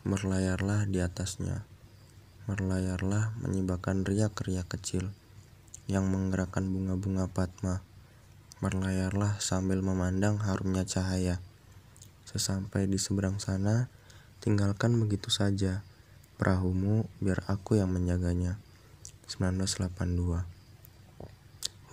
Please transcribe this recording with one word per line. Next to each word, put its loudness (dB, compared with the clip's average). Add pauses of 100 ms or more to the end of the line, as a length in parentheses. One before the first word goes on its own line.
Merlayarlah 0
di 0
atasnya. -2 (880)
Merlayarlah 0
menyibakkan 0
riak-riak 0
kecil -4 (720)
yang 2
menggerakkan 0
bunga-bunga -2
Padma. -2 (800)
Merlayarlah 0
sambil 2
memandang 2
harumnya 0
cahaya. 0 (880)
Sesampai -2
di 2
seberang 0
sana, 2 (560)
tinggalkan 2
begitu 0
saja 0 (560)
perahumu, 4 (160)
biar 0
aku 0
yang 4
menjaganya. 0 (720)
Sembilan 0
belas -2
delapan -2
dua. 0 (1500)